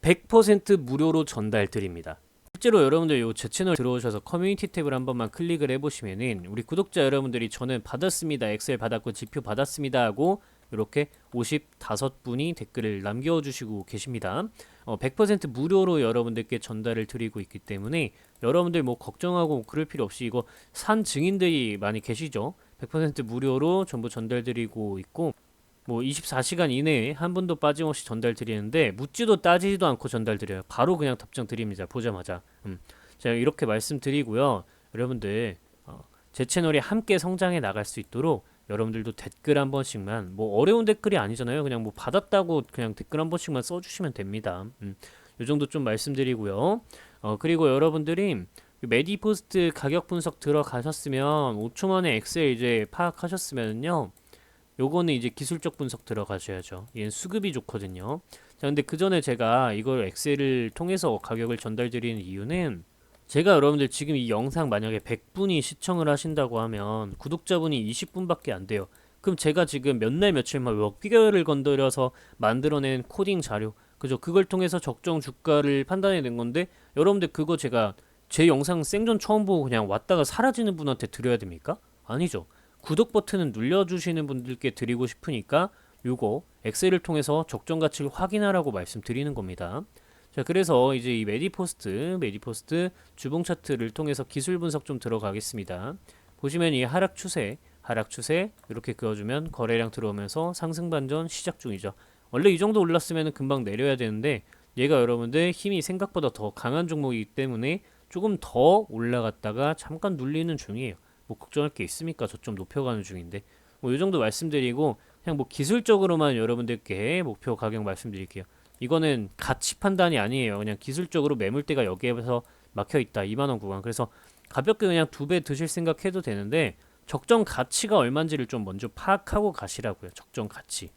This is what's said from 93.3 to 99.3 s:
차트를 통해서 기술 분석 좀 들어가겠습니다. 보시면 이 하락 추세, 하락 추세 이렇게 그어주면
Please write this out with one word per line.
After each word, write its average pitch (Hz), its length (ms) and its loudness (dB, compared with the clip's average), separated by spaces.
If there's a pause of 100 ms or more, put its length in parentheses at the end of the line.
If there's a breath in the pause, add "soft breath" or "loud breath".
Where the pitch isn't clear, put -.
차트를 131 460 -2
통해서 143 340 -4
기술 170 360 -2
분석 156 260 -4
좀 135 140 -6
들어가겠습니다. 107 960 -4 (420 soft breath)
보시면 160 360 0
이 127 100 2
하락 175 320 0
추세, 139 420 -4 (240 soft breath)
하락 110 300 -4
추세 175 420 -2 (160)
이렇게 113 240 -6
그어주면 113 580 -4